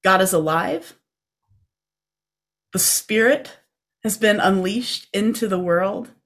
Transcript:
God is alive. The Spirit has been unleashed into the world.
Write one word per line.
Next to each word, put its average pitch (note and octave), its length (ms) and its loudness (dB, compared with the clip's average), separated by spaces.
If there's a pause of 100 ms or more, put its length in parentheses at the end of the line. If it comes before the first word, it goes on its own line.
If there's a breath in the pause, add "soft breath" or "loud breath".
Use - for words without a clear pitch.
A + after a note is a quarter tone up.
God F#3 180 4
is F#3 120 0
alive. D#3+ 600 -2 (1800)
The F#3+ 60 -4
Spirit - 800 0 (440)
has G#3+ 140 -4
been G#3+ 220 2
unleashed G3 760 -2
into A3 340 -2
the F#3 120 -2
world. F3+ 500 -2 (160)